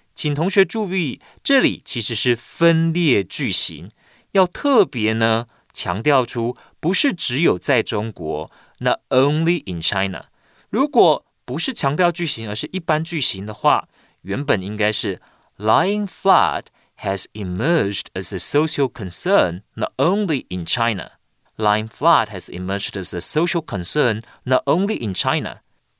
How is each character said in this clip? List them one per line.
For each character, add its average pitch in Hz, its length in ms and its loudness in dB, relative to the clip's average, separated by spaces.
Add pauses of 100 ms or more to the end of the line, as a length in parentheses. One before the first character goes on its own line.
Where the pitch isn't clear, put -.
(120)
请 147 220 -2
同 165 160 0
学 196 140 4
注 208 280 -2
意， 170 280 -2 (240)
这 277 160 4
里 127 240 0
其 - 180 -4
实 113 140 -2
是 120 180 2
分 165 580 2
裂 151 300 2
句 107 300 -2
型， 85 400 -2 (400)
要 190 120 4
特 240 400 2
别 110 280 0
呢 113 340 0 (260)
强 101 300 -4
调 135 240 2
出 120 300 -4 (240)
不 170 120 0
是 240 220 2
只 139 280 -2
有 123 140 4
在 120 280 0
中 110 260 -4
国， 78 400 -6 (280)
not 123 220 0 (100)
only 151 520 2 (100)
in 85 80 -6
China。 98 440 -2 (460)
如 269 180 0
果 190 360 4 (200)
不 127 120 -6
是 226 160 -2
强 143 220 -2
调 175 160 2
句 170 160 -4
型， 113 220 -6
而 104 60 -6
是 - 180 -6
一 185 80 -4
般 160 240 -2
句 165 160 -6
型 98 260 -2
的 107 80 -10
话， 139 340 0 (340)
原 98 220 -4
本 107 160 2
应 101 160 -8
该 104 140 0
是， 101 300 -4 (360)
"Lying 170 500 2
flat 104 580 2 (340)
has 98 340 0
emerged 101 840 -2
as 95 200 -4
a 92 40 -4
social 147 520 0
concern, 101 720 0 (120)
not 110 240 -6
only 175 500 0
in 90 180 -6
China." 113 460 -4 (440)
"Lying 107 320 2
flat 139 380 2
has 98 240 -6
emerged 95 500 -4
as 90 160 0
a 87 40 -2
social 165 440 0
concern, 110 580 0 (200)
not 127 220 0
only 190 360 0
in 101 140 -4
China." 135 440 -4 (420)